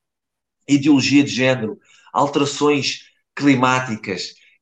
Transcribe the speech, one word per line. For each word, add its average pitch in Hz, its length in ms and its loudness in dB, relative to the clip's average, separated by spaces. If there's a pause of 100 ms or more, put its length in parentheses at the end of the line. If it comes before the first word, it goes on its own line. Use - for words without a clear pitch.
(680)
Ideologia 139 560 4
de - 60 -8
género, 117 500 -2 (320)
alterações 143 880 -2 (340)
climáticas, 127 1000 -2 (280)